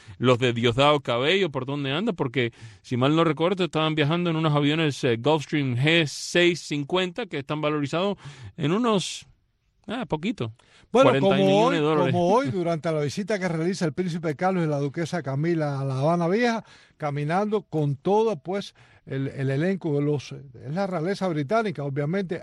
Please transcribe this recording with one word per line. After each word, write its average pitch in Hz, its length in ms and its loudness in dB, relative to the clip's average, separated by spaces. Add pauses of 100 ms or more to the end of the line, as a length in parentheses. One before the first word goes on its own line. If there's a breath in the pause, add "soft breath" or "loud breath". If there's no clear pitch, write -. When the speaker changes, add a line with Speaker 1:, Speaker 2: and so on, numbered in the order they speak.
(180 loud breath)
Speaker 1:
los 123 220 4
de 123 140 2
Diosdado 127 480 4
Cabello, 151 500 0
¿por 135 140 -6
dónde 139 260 -4
anda? 190 220 -2
Porque, 123 400 -2 (280 loud breath)
si - 160 -4
mal 139 180 4
no 165 80 4
recuerdo, 165 420 0
estaban 156 280 0
viajando 165 380 0
en 160 60 -2
unos 156 180 2
aviones, 147 480 2
eh, 120 160 2
Gulfstream 143 560 0
G 156 320 4
seis 175 540 2
cincuenta 180 640 -4
que 156 100 -10
están 151 240 -6
valorizados 151 560 -2 (400 loud breath)
en 143 140 0
unos, 214 560 0 (580)
ah, 233 220 -8
poquito. 151 460 -4 (380 soft breath)
Speaker 2:
Bueno, 262 200 8
Speaker 1:
Cuarenta 190 160 2
Speaker 2:
como 196 180 4
Speaker 1:
millones 202 220 6
Speaker 2:
hoy, 262 80 2
Speaker 1:
de 160 60 0
dólares. 151 320 2
Speaker 2:
como 175 200 2
hoy, 269 140 2
Speaker 1:
<laughs> - 40 -2
Speaker 2:
durante 170 400 -2
la 156 100 -2
visita 196 360 -4
que 185 100 -2
realiza 170 380 -2
el 151 80 0
príncipe 165 420 -4
Carlos 180 300 0
y - 20 0
la 147 120 0
duquesa 156 420 -4
Camila 147 580 -2
a 135 60 -4
La 131 140 -4
Habana 165 280 2
Vieja, 226 380 0 (320 loud breath)
caminando 160 640 -2
con 147 340 0
todo, 208 440 2
pues, 196 340 -8 (320 soft breath)
el, 135 220 -4
el 135 220 -4
elenco 160 460 0
de 143 80 2
los, 147 300 -2
es 131 380 -14
la 196 140 -2
realeza 185 420 -2
británica, 170 560 0
obviamente, 156 600 -4